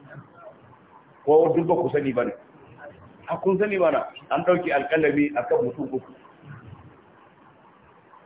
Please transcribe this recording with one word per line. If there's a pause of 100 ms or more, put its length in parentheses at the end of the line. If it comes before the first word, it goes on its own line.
(1300)
Ko
duk
ba
ku
sani
ba
ne? (960)
A
kun
sani
ba
na, (260)
an
ɗauke
alƙalami
a
kan
mutum
uku. (2250)